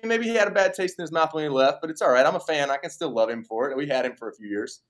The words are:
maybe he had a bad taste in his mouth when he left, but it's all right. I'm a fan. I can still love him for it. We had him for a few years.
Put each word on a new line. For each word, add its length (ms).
maybe 180
he 120
had 120
a 40
bad 220
taste 240
in 60
his 80
mouth 220
when 100
he 60
left, 320
but 80
it's 120
all 100
right. 140
I'm 100
a 40
fan. 320
I 60
can 120
still 240
love 160
him 140
for 260
it. 60
We 120
had 180
him 100
for 140
a 40
few 140
years. 420